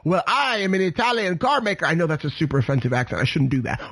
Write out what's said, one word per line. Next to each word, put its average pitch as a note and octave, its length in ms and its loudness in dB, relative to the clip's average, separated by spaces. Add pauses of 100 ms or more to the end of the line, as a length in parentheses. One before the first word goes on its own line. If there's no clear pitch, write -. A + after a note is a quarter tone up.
well, E3+ 220 2
I B3+ 320 0
am G3 160 0
an F#3+ 60 2
Italian F#3+ 580 0
car C4+ 220 2
maker. G3+ 240 -2
I D3+ 100 2
know E3+ 120 2
that's D#3 180 -2
a D3 60 -2
super C#3+ 280 0
offensive B2 340 0
accent. B2 280 -2
I - 40 0
shouldn't C3 260 2
do C3 120 0
that. - 180 -4 (120)